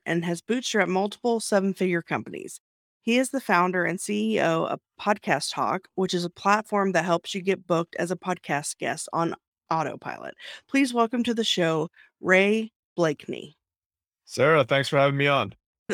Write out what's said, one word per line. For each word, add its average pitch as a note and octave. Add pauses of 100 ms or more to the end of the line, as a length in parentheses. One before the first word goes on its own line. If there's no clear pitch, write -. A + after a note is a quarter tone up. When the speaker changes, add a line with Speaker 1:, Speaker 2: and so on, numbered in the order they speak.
Speaker 1:
and E3+
has E3+
bootstrapped A3
multiple G#3
seven-figure F#3+
companies. - (420)
He A#3
is C4
the C4+
founder F3+
and E3+
C G#3+
E E3
O E3
of - (200)
Podcast G#3
Talk, C3+
which F#3
is F3
a F3
platform G3+
that E3+
helps F3
you G3
get F#3
booked E3
as E3+
a F3+
podcast D#3+
guest -
on E3 (340)
autopilot. - (360)
Please C4+
welcome A#3+
to A#3
the A3+
show, E3 (320)
Ray G3+ (240)
Blakeney. - (680)
Speaker 2:
Sarah, D3
thanks C#3
for D#3
having C#3
me C#3
on. C3 (400)